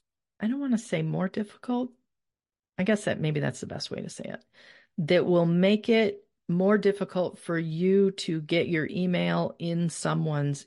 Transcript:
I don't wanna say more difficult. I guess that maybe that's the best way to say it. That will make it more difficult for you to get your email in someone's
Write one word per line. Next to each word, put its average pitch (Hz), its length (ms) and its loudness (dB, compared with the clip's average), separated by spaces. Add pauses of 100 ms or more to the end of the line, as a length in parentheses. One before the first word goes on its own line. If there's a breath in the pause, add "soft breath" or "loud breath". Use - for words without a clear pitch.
(400)
I 208 60 -2
don't 269 140 -2
wanna 254 180 0
say 165 240 -2
more 160 260 -2
difficult. 247 640 -6 (880)
I 190 60 0
guess 208 200 2
that - 160 -2
maybe 151 200 0
that's 139 200 -4
the - 60 -8
best - 240 -10
way - 100 -8
to - 80 -10
say - 160 -14
it. - 180 -12 (560 soft breath)
That 165 280 2
will 175 180 4
make 190 460 4
it 220 340 2 (240)
more 190 280 4
difficult 190 600 0
for 170 200 -4
you 185 520 2
to 165 300 -4
get 160 280 0
your 156 220 0
email 175 680 -2
in 170 300 -2
someone's 151 800 -2